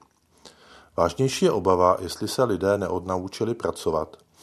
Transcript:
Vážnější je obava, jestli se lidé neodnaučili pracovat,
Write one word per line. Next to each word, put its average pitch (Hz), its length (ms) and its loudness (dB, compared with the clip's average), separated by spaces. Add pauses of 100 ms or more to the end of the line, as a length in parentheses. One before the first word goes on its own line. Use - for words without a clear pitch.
(960)
Vážnější 131 480 2
je 170 60 4
obava, 90 480 4
jestli 95 280 -8
se 131 160 0
lidé 101 340 0
neodnaučili 92 760 -4
pracovat, - 640 -4 (260)